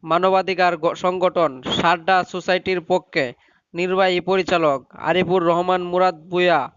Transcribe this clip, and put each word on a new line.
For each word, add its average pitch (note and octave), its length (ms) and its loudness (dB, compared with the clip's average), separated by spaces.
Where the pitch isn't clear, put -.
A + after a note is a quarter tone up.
মানবাধিকার F3+ 720 2
গ-, D#3 180 -2
সংগঠন F3+ 560 0
সারদা F3 520 0
সোসাইটির F#3 560 -4
পক্ষে E3+ 440 -2
নির্বাহী F#3 460 0
পরিচালক E3+ 580 0
আরিফুর F3+ 440 0
রহমান F3+ 400 0
মুরাদ F3+ 340 0
ভূঁইয়া F3 320 2